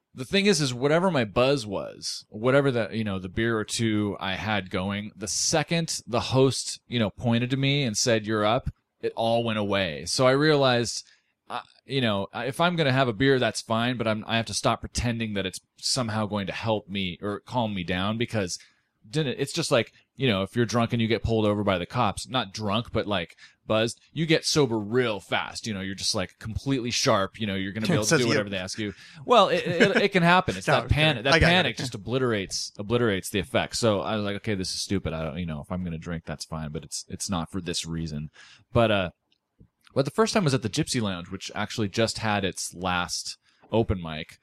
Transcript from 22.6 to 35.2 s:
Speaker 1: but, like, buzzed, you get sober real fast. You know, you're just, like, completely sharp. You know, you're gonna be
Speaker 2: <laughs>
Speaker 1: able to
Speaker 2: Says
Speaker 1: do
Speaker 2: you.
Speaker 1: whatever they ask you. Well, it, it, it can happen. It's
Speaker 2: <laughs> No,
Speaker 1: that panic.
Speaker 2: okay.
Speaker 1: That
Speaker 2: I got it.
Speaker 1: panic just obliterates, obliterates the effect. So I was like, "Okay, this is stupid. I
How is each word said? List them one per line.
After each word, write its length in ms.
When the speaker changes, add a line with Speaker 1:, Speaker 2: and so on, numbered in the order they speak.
Speaker 1:
but, 140
like, 300
buzzed, 340
you 120
get 200
sober 340
real 400
fast. 480
You 80
know, 60
you're 120
just, 220
like, 240
completely 500
sharp. 500
You 60
know, 80
you're 180
gonna 140
be 80
Speaker 2:
<laughs> 0
Speaker 1:
able 80
to 80
Speaker 2:
Says 120
Speaker 1:
do 20
Speaker 2:
you. 60
Speaker 1:
whatever 200
they 80
ask 220
you. 160
Well, 260
it, 180
it, 300
it 140
can 120
happen. 340
It's 100
Speaker 2:
<laughs> 0
No, 140
Speaker 1:
that 80
panic. 300
Speaker 2:
okay. 60
Speaker 1:
That 100
Speaker 2:
I 40
got 60
it. 60
Speaker 1:
panic 260
just 160
obliterates, 840
obliterates 500
the 80
effect. 380
So 260
I 140
was 100
like, 120
"Okay, 180
this 180
is 80
stupid. 320
I 100